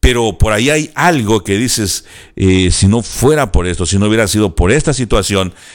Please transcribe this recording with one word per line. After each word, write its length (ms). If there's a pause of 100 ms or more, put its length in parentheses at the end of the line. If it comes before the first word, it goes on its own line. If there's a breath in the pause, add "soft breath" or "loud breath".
Pero 380
por 140
ahí 180
hay 240
algo 480
que 160
dices, 480 (300 loud breath)
eh, 340
"Si 160
no 160
fuera 500
por 140
esto, 180
si 140
no 80
hubiera 220
sido 260
por 160
esta 240
situación, 600 (200 loud breath)